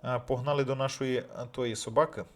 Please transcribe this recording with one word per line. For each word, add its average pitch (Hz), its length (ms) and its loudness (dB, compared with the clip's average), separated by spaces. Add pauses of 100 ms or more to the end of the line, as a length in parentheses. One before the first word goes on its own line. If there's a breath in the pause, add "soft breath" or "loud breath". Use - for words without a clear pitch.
Е, 123 160 0
погнали 135 440 0
до 131 120 2
нашої, 135 420 0
е, 123 340 -6
тої 120 240 -2
собаки. 120 500 2 (100)